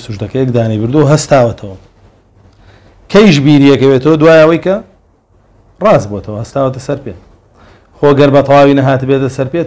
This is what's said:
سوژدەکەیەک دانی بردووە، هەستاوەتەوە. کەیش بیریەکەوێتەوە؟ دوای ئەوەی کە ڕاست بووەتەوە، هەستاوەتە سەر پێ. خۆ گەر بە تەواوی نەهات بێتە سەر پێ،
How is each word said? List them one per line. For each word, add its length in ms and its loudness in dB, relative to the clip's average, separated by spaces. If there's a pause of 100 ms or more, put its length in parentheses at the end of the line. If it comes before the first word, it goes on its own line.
سوژدەکەیەک 500 -6
دانی 260 -2
بردووە، 300 0
هەستاوەتەوە. 640 -2 (1400)
کەیش 320 4
بیریەکەوێتەوە؟ 760 2
دوای 220 4
ئەوەی 240 2
کە 100 -2 (1080)
ڕاست 260 0
بووەتەوە، 320 -12
هەستاوەتە 440 -6
سەر 180 -8
پێ. 100 -14 (840)
خۆ 120 0 (100)
گەر 160 2
بە 140 4
تەواوی 300 4
نەهات 300 -2
بێتە 280 -2
سەر 160 -6
پێ، 140 -4